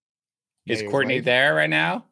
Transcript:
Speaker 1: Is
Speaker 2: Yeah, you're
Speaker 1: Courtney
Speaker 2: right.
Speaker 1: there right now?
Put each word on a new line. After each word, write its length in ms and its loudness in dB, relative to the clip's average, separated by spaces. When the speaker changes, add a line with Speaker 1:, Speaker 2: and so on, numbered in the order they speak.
Speaker 1:
Is 120 -2
Speaker 2:
Yeah, 40 -6
you're 80 -8
Speaker 1:
Courtney 260 0
Speaker 2:
right. 80 -6
Speaker 1:
there 300 2
right 160 0
now? 420 -2